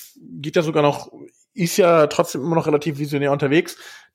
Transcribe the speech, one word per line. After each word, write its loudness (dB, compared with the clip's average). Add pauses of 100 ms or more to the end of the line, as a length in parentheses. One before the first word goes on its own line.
(160)
geht -12
ja 2
sogar 0
noch, -2 (420)
ist -2
ja 6
trotzdem -2
immer -2
noch 0
relativ -2
visionär -2
unterwegs, -2 (380)